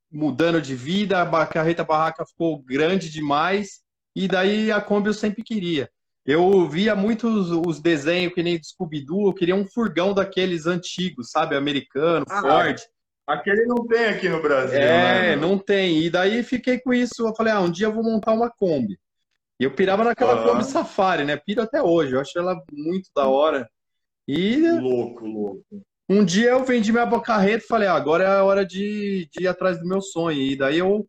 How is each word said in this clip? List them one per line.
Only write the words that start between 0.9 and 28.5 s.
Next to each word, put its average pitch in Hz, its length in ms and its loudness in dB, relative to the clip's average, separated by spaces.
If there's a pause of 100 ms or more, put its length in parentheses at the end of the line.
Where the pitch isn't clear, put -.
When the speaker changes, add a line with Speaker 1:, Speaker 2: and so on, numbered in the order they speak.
Speaker 1:
a - 20 2
ba-, 160 220 0
carreta 170 380 -2
barraca 160 400 0
ficou 156 380 -4
grande 156 480 0
demais, 156 680 -2 (340)
e 185 140 -2
daí 202 420 0
a 208 100 0
Kombi 208 280 0
eu 214 60 0
sempre 214 280 -4
queria. 175 480 -4 (340)
Eu 175 440 4
via 196 260 0
muito 220 320 0
os, 208 240 0
os 165 300 -2
desenhos 170 520 0
que 180 120 -2
nem 175 140 0
do 160 60 -14
Scooby-Doo, 160 640 -4
eu 185 60 2
queria 180 220 0
um 202 100 -2
furgão 196 480 -2
daqueles 185 520 -2
antigos, 175 640 -4
sabe, 156 260 -2
americano, 143 720 -2
Speaker 2:
Ah, 196 120 -4
Speaker 1:
Ford. 165 400 2 (460)
Speaker 2:
aquele 202 400 0
não 240 220 0
tem 233 160 2
aqui 185 240 -2
no 165 120 -2
Brasil, 135 380 0
Speaker 1:
É, 175 520 4
Speaker 2:
né? 151 60 0
Speaker 1:
não 175 220 0
tem. 190 460 0
E 170 60 -2
daí 190 340 2
fiquei 247 340 -2
com 247 140 -4
isso, 240 340 0
eu 220 80 -4
falei, 220 180 0
"Ah, 208 80 2
um 175 100 2
dia 180 180 -2
eu 214 40 0
vou 220 120 -4
montar 220 280 0
uma 233 180 0
Kombi." 175 460 -2 (640)
E 123 60 0
eu 135 100 0
pirava 196 300 2
naquela 240 300 2
Speaker 2:
Aham. 226 180 0
Speaker 1:
Kombi 247 120 0
Safari, 190 600 0
né? 143 120 -2
Piro 202 260 -4
até 285 200 -2
hoje, 165 320 2
eu 131 60 0
acho 135 180 -6
ela 180 160 -2 (180)
muito 165 440 -6
da 139 100 2
hora. 135 420 2 (600)
E 190 320 0 (180)
Speaker 2:
Louco, 120 480 -4
louco. 101 560 -10 (260)
Speaker 1:
um 202 160 4
dia 196 260 2
eu 262 140 2
vendi 240 280 2
minha 233 160 2 (120)
carreta 214 440 2
e - 40 -20
falei, 214 200 2
"Ah, 175 60 2
agora 156 300 2
é - 40 4
a 196 160 4
hora 196 200 4